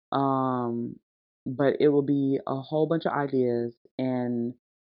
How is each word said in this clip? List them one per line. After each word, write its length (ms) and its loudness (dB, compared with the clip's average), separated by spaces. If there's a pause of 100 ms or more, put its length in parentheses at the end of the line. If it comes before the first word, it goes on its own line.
(120)
um, 880 -2 (460)
but 340 0
it 80 6
will 140 6
be 440 0
a 140 -4
whole 280 0
bunch 180 -2
of 80 -2
ideas, 600 0 (240)
and 560 -2 (320)